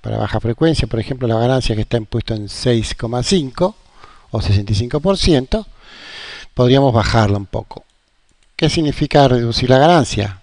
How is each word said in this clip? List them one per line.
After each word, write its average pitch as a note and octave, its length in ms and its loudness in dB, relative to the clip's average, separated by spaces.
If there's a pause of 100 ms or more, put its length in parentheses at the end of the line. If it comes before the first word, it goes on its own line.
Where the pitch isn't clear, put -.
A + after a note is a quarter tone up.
Para A2 160 -6
baja G#2+ 240 -4
frecuencia, C3 480 0
por A2+ 100 -4
ejemplo, B2+ 260 -6
la A2+ 140 0
ganancia B2 340 0
que G#2+ 100 -2
está - 120 -6
impuesta A2+ 400 -4
en G#2 140 -10
seis A#2 460 -2
coma A#2+ 280 -6
cinco F3 540 -2 (540)
o A2 100 -2
sesenta G2+ 320 0
y - 20 0
cinco A#2+ 240 -2
por F#3+ 180 0
ciento, E3+ 480 0 (880)
podríamos B2+ 400 4
bajarla G#2+ 440 2
un G2+ 80 -8
poco. - 400 -12 (720)
¿Qué D#3+ 120 0
significa D3 600 2
reducir A#2+ 400 0
la C3 80 6
ganancia? C3 640 2